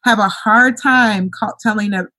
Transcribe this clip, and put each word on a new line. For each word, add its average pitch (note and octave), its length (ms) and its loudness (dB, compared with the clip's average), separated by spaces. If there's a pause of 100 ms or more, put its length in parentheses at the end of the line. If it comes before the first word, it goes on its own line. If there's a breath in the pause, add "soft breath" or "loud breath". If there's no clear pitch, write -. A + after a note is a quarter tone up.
have A3+ 140 2
a G3 100 0
hard A#3 480 2
time A3+ 600 0
call, - 260 -6
telling G#3 320 -2
a F#3 100 -4 (140)